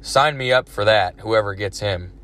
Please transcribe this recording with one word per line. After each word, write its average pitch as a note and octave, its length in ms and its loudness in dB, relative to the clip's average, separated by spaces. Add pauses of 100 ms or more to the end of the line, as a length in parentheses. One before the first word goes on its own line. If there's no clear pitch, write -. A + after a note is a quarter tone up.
sign C#3+ 360 0
me B2+ 140 -2
up B2+ 180 2
for G#2 160 -4
that, G#2 360 2
whoever G#2+ 340 0
gets G2 240 -8
him. F2+ 320 -6 (120)